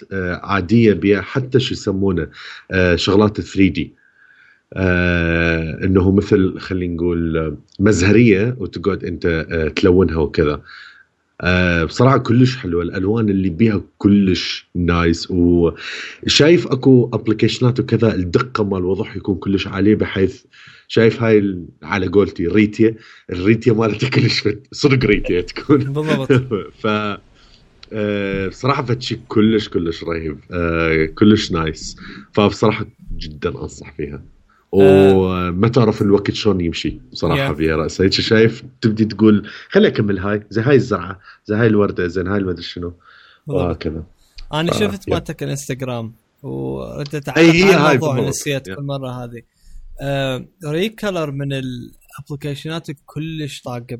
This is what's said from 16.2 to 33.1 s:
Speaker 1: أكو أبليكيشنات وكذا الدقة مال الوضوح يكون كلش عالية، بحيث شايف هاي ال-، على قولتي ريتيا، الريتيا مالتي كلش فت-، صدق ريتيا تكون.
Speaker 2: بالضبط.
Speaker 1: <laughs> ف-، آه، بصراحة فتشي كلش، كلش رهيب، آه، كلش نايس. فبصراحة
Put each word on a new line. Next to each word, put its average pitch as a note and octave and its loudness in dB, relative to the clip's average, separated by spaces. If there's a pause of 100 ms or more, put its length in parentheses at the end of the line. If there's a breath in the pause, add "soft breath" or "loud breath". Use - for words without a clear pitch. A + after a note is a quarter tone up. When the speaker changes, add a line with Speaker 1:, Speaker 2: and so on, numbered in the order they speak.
Speaker 1:
أكو B2+ 4
أبليكيشنات A2 0
وكذا G#2+ 2
الدقة G#2 -2
مال G2 -2
الوضوح F#2 -4
يكون F#2+ -2
كلش G2 -2
عالية، G2 2
بحيث - -2 (440 loud breath)
شايف A2+ 2
هاي A2+ 4
ال-، F#2+ -2 (160)
على F#2 -4
قولتي F2+ 2
ريتيا، G#2+ 2 (360 loud breath)
الريتيا A2 2
مالتي A2 0
كلش - 0
فت-، - -4
صدق C3+ 2
ريتيا F#2 0
تكون. - 0
Speaker 2:
بالضبط. C#3 -2 (240)
Speaker 1:
<laughs> - -12
ف-، G#2+ -2 (720 soft breath)
آه، G2+ -4
بصراحة C3 -4
فتشي A#2 -6
كلش، G#2+ 2
كلش E2+ -6
رهيب، D#2+ -8 (140)
آه، E2 0
كلش G#2+ 4
نايس. D#2+ -6 (360 loud breath)
فبصراحة G#2+ 0 (300)